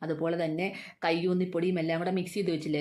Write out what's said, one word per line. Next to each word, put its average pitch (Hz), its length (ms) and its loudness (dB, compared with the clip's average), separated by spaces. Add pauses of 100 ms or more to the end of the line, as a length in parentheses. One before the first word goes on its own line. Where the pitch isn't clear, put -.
അതുപോലെ 160 380 0
തന്നെ 160 240 0 (360)
കയ്യൂന്നിപ്പൊടിയും 180 800 2
എല്ലാം 165 200 2
കൂടെ 180 160 0
മിക്സ് 180 200 -2
ചെയ്ത് 185 160 0
വെച്ചില്ലേ 151 280 -2